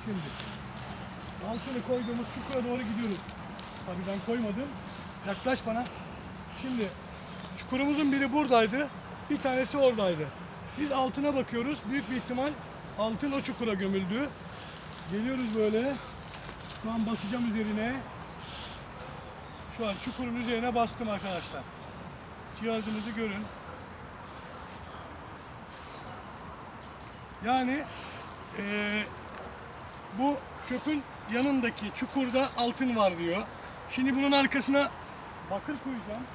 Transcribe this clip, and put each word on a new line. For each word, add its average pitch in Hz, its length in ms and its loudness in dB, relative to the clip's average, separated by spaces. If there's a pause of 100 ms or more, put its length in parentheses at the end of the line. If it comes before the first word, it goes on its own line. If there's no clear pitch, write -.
Şimdi 202 160 -2 (1300)
altını 240 360 -2
koyduğumuz 240 480 0
çukura 247 300 -2
doğru 247 180 0
gidiyoruz. 214 360 0 (680)
Tabii 180 220 -4
ben 196 180 0
koymadım. 233 420 0 (600)
Yaklaş 240 380 2
bana. 226 180 0 (800)
Şimdi 240 260 0 (720)
çukurumuzun 277 540 4
biri 277 200 4
buradaydı. 254 560 8 (420)
Bir 294 60 4
tanesi 262 420 2
oradaydı. 196 500 6 (500)
Biz 294 140 2
altına 269 420 4
bakıyoruz. 254 440 2 (120)
Büyük 254 200 0
bir 254 60 2
ihtimal 247 340 2 (480)
altın 226 340 2
o 269 80 4
çukura 233 340 0
gömüldü. 196 540 2 (840)
Geliyoruz 233 440 2
böyle. 220 380 6 (880)
Şu 220 80 -2
an 226 160 2
basacağım 226 440 0
üzerine. 214 440 2 (1800)
Şu 226 100 2
an 196 60 0 (100)
çukurun 240 320 -2
üzerine 240 380 2
bastım 233 340 2
arkadaşlar. 180 540 -2 (1000)
Cihazımızı 220 500 0
görün. 214 340 -2 (4000)
Yani, 254 400 6 (720)
e, 202 40 -2 (1600)
bu 277 180 6 (320)
çöpün 285 340 0 (300)
yanındaki 240 640 4
çukurda 262 640 4
altın 240 400 4
var 190 220 8
diyor. 170 240 2 (480)
Şimdi 262 260 4
bunun 277 160 6
arkasına 277 580 6 (600)
bakır 202 240 -2 (100)
koyacağım. 226 380 -4 (120)